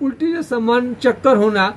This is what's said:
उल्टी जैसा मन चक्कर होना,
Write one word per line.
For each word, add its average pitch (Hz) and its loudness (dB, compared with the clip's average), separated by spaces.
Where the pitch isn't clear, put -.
उल्टी 285 -4
जैसा 302 -4
मन 240 0
चक्कर 254 2
होना, 208 0